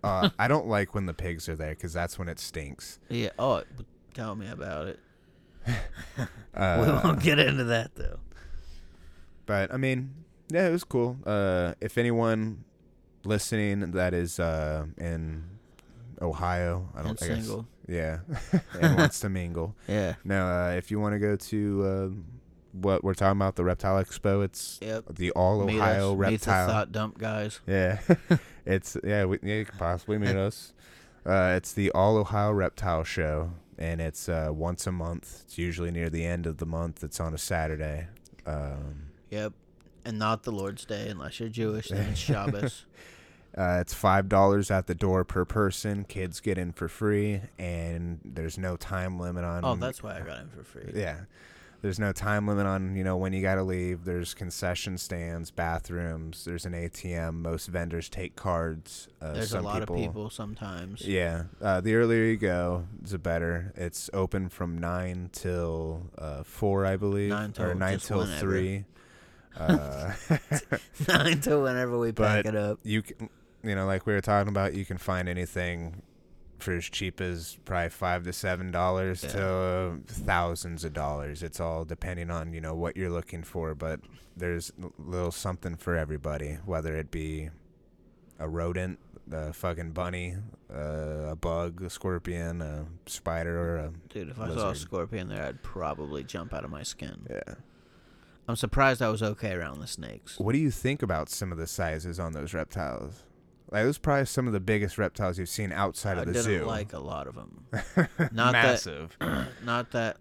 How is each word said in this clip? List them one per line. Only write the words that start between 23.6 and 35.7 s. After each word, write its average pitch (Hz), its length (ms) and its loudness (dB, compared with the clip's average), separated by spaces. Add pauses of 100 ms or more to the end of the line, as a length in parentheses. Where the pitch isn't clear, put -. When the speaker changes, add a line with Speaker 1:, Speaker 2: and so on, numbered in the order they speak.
Speaker 1:
Reptile 95 400 4
Expo. 101 400 2
It's - 380 -6
Speaker 2:
Yep. 110 340 -6
Speaker 1:
the 90 160 0
All 98 340 6
Speaker 2:
Meet 107 120 4
Speaker 1:
Ohio 98 360 6
Speaker 2:
us. 98 60 2
Meet 98 60 6
the 95 60 6 (180)
Speaker 1:
Reptile. 92 180 6
Speaker 2:
Thought 107 240 2
Dump 107 260 -2
guys. 107 500 -4
Speaker 1:
Yeah. 95 320 4 (300)
<laughs> 170 80 8 (300)
It's, 95 360 0
yeah, 101 220 2
we, 95 180 2
yeah, 104 140 0
you 110 80 -2
can 101 120 -12
possibly 90 400 0
meet 98 180 2
Speaker 2:
<laughs> - 0 -
Speaker 1:
us. 98 380 0 (500)
Uh, 92 320 6
it's 92 180 -2
the 98 180 4
All 104 260 6
Ohio 104 340 2
Reptile 92 520 2
Show, 80 480 0 (260)
and 82 240 -2
it's, 80 260 -4
uh, 80 240 0
once 82 360 -2
a 95 40 0
month. 85 540 -6
It's - 140 -10
usually 87 320 -2